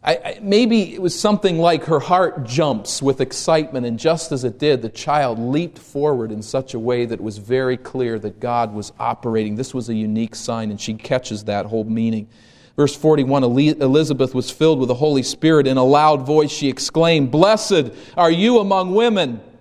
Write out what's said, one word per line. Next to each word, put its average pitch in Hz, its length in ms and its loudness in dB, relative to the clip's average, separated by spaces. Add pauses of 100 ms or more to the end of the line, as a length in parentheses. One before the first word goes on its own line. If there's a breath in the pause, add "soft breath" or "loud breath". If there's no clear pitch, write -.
I, 160 120 0
I, - 260 -12
maybe 208 520 0
it 190 80 -10
was 180 160 -4
something 202 400 0
like 165 280 2
her 151 160 2
heart 180 420 0
jumps 123 580 -2
with 139 200 0
excitement, 139 640 -2
and 117 120 -4
just 160 360 0
as 127 100 -4
it 120 160 -4
did, 147 220 2
the 110 80 -8
child 139 500 -2
leaped 147 400 -4
forward 135 540 -4
in 107 80 -8
such 131 320 -6
a 123 60 -6
way 120 260 0
that 113 140 -6
it 92 40 -10
was 107 140 -8
very 127 400 -2
clear 123 420 -4
that 101 220 -10
God 120 320 -2
was 104 260 -10
operating. 113 560 -4
This 127 180 -8
was 120 140 -6
a 117 60 -6
unique 110 420 -4
sign, 113 340 -6
and 101 120 -10
she 110 140 -8
catches 110 500 -6
that 101 220 -4
whole 110 180 -4
meaning. 110 420 -2 (480 soft breath)
Verse 143 200 2
forty-one, 139 480 2
Eli-, 139 360 2
Elizabeth 135 540 2
was 127 180 -4
filled 156 280 2
with 127 100 -2
the 123 60 0
Holy 139 280 0
Spirit. 156 420 2
In 131 120 2
a 127 60 4
loud 143 400 4
voice 151 280 2
she - 160 -4
exclaimed, 160 640 0
"Blessed 185 600 2 (260 loud breath)
are 170 140 6
you 220 280 4
among 190 360 0
women." 196 440 0 (220)